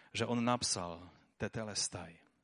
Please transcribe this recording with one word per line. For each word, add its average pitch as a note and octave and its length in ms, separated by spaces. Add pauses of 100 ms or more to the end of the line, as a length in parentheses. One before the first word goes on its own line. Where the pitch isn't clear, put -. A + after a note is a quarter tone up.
(140)
že A2+ 120
on A#2+ 200
napsal F2 640 (280)
tetelestai, G2 800 (260)